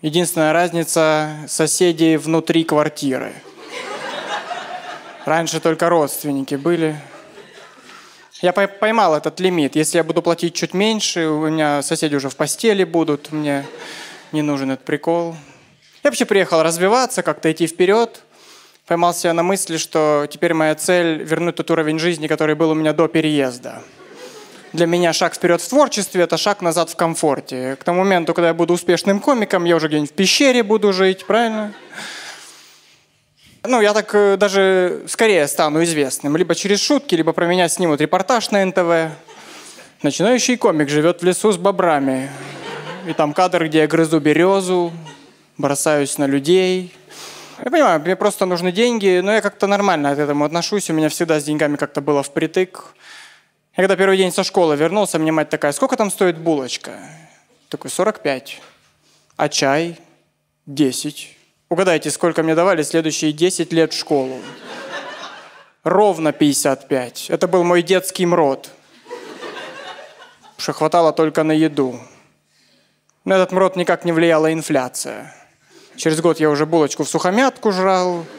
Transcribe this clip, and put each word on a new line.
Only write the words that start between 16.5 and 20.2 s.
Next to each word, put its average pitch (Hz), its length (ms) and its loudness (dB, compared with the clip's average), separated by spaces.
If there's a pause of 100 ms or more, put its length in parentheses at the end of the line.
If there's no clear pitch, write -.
развиваться, 190 640 2
как-то 160 280 0
идти 160 140 0
вперёд. 196 560 0 (640)
Поймал 170 280 0
себя 170 200 0
на 165 100 0
мысли, 185 320 -2
что 151 560 0